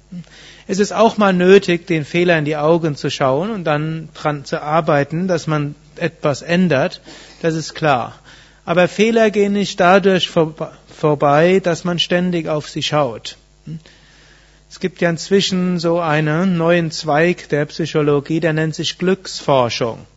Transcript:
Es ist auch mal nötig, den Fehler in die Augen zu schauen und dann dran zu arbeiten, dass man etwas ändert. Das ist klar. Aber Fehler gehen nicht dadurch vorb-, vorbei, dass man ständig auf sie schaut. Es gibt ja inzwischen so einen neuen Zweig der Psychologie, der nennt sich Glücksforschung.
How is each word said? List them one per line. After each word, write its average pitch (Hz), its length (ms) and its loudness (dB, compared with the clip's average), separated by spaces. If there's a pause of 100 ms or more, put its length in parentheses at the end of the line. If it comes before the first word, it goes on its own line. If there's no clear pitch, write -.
(680)
Es 190 120 -2
ist 202 140 -2
auch 214 240 2
mal 202 160 2
nötig, 180 540 4
den 160 180 -2
Fehler 175 320 2
in 151 80 -2
die 151 120 -2
Augen 156 380 0
zu 147 140 -6
schauen 143 420 0
und 202 120 -8
dann 156 500 -4
dran 147 320 -6
zu 156 160 -6
arbeiten, 156 680 0
dass 165 200 -2
man 147 280 -2 (200)
etwas 156 460 -4
ändert. 170 600 0 (400)
Das 165 140 0
ist 160 180 -8
klar. 120 460 -2 (460)
Aber 170 240 2
Fehler 220 420 2
gehen 202 220 2
nicht 202 260 -2
dadurch 190 500 4
vorb-, 160 440 -2 (200)
vorbei, 151 680 2
dass 165 220 -2
man 175 140 -2
ständig 175 500 -2
auf 151 200 -4
sie 147 140 -8
schaut. 139 540 -2 (1300)
Es - 120 -20
gibt 175 180 -6
ja 175 100 2
inzwischen 180 680 0
so 170 200 0
einen 160 580 0
neuen 165 340 2
Zweig 160 560 0
der 147 180 -2
Psychologie, 147 760 -2
der 165 100 0
nennt 156 240 -2
sich - 220 -6
Glücksforschung. 135 1040 -2 (180)